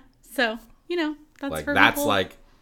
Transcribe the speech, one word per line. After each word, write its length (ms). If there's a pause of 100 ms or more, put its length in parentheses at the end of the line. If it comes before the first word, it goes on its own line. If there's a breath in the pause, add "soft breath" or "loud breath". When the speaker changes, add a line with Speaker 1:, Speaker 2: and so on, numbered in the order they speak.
(340)
Speaker 1:
So, 260 (280)
you 80
know, 200 (240)
that's 120
Speaker 2:
Like, 140
Speaker 1:
for 80
Speaker 2:
that's, 220
Speaker 1:
people. 120
Speaker 2:
like, 300 (240)